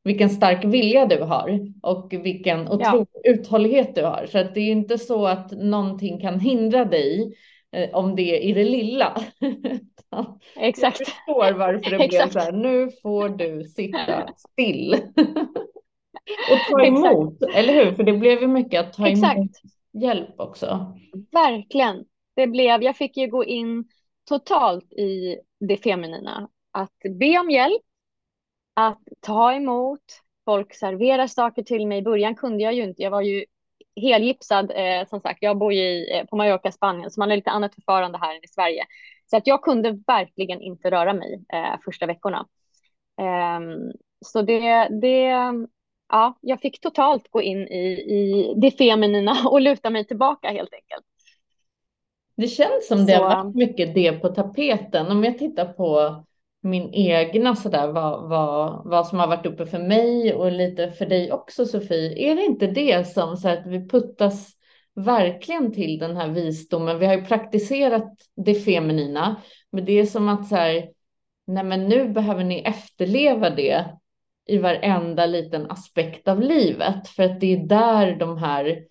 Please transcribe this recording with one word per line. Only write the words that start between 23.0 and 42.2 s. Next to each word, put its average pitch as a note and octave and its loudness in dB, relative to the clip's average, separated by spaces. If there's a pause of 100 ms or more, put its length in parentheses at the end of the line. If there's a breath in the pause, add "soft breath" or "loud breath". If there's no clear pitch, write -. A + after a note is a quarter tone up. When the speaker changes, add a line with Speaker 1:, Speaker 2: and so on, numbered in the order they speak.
Speaker 2:
ju C4 -2
gå A#3+ -2
in A#3 -6 (440)
totalt A3 -2
i F#3+ -4 (200)
det G3 0
feminina. F3+ -6 (220)
Att F#3+ -8 (260)
be D#4 4
om F4 -2
hjälp, D4 2 (920)
att A3 0 (180)
ta A3+ 2
emot. C4+ -4 (460)
Folk G3+ -2
serverar B3 0
saker A#3 -2
till G#3+ -4
mig. G3+ -2
I - -4
början G#3+ 0
kunde G#3+ -4
jag A3+ 0
ju B3 -2
inte. F#3 -10
Jag G3 -4
var G3+ -2
ju G3+ -2 (560)
helgipsad, A3 2
eh, F#3 -2
som G3+ -10
sagt. F3 -6
Jag G#3 0
bor G3+ 0
ju F#3+ 0
i, F3+ -4
eh, - -6
på - -10
Mallorca, G3+ 0
Spanien. F#3 -4
Så - -8
man G#3 2
har G#3+ 4
lite G3+ -4
annat G#3 -4
förfarande F3+ -2
här D#3+ -4
än D#3+ -20
i - -20
Sverige. E3+ -2 (420 loud breath)
Så A3+ 0
att G#3+ 2
jag C#4 4
kunde A3+ 2 (160)
verkligen F#3+ -2
inte F#3 -6
röra F3+ 2
mig, F3 -8 (100)
eh, - -4
första F3 -8
veckorna. E3+ -6 (720)